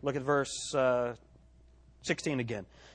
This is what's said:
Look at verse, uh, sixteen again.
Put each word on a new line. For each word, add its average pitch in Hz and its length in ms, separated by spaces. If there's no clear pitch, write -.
Look 139 160
at 135 40
verse, 139 540
uh, 123 400
sixteen 147 400
again. 113 240